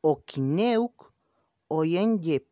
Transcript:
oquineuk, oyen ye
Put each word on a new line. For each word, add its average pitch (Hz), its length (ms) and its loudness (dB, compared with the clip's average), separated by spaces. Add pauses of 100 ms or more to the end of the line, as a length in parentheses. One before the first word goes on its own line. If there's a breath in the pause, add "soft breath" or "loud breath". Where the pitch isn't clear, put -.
oquineuk, 175 1080 -2 (560)
oyen 175 540 0
ye 156 300 -2